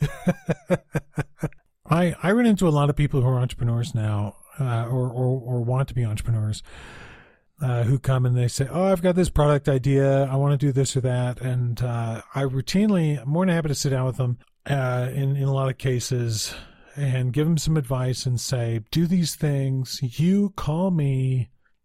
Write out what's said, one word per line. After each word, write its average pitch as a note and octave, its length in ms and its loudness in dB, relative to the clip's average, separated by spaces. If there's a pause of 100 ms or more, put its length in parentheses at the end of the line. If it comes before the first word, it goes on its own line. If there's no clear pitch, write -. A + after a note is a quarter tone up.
(680)
<laughs> F3+ 100 2 (1120)
I, E3+ 320 2
I F3 100 2
run A#3+ 140 4
into G3+ 220 4
a - 20 4
lot D3 220 4
of - 40 -2
people D3 260 0
who B2 60 2
are B2+ 120 2
entrepreneurs A#2 560 -2
now, G#2 420 -2 (220)
uh, A#2+ 260 -2
or, B2+ 240 -2
or, B2+ 320 -2
or A#2+ 220 -4
want B2+ 260 0
to - 60 -8
be A#2+ 100 0
entrepreneurs, G#2+ 560 -2 (1000)
uh, B2 240 0
who B2+ 140 2
come B2+ 280 2
and B2 120 2
they B2 100 2
say, C#3 220 -2
"Oh, F3 140 0
I've F#3+ 180 4
got F3+ 140 4
this F3+ 140 2
product D3 380 4
idea. C3+ 580 4
I C3+ 100 -2
wanna C#3+ 220 2
do C#3 140 2
this B2+ 240 0
or C3 60 0
that." B2 400 -2
And, B2 400 -2
uh, A#2 400 -4 (140)
I C#3 80 -2
routinely, D#3 800 2
I'm B2+ 80 -6
more E3+ 160 2
than F3 100 2
happy D#3+ 140 0
to C#3 60 -2
sit - 140 0
down C3 160 0
with C3 120 -2
them, B2 200 0 (300)
uh, B2+ 440 -2
in, C#3 240 -2
in C#3 80 -2
a C3+ 100 0
lot C3+ 160 0
of B2+ 80 -4
cases A#2+ 760 -2 (420)
and B2+ 380 -2
give D3+ 140 0
them E3+ 100 2
some D#3 200 0
advice B2+ 480 -2
and B2 140 0
say, A#2 420 -2 (100)
"Do E3 160 2
these E3+ 280 0
things. C3+ 640 -2 (200)
You G3 320 2
call F3 400 -2
me C3 580 0 (360)